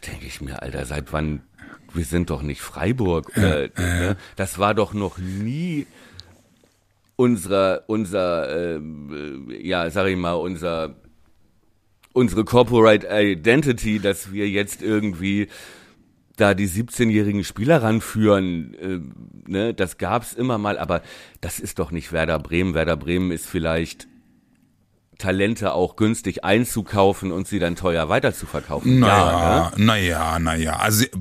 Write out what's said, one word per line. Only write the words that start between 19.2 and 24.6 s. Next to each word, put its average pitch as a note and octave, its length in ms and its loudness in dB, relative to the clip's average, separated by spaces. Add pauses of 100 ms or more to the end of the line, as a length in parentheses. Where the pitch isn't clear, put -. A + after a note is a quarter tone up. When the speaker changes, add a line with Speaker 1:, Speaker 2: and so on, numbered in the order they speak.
Speaker 1:
ne, G#2 260 -2
das F#2 240 -4
gab's G#2+ 340 -2
immer A#2+ 260 -2
mal, G#2 200 -2
aber E2+ 240 -2 (380)
das - 200 -8
ist - 180 -10
doch E2+ 140 -4
nicht E2 180 -8
Werder D#2+ 300 0
Bremen. E2+ 340 0
Werder D#2+ 220 0
Bremen F2 340 0
ist E2 160 -6
vielleicht E2 640 -4 (1080)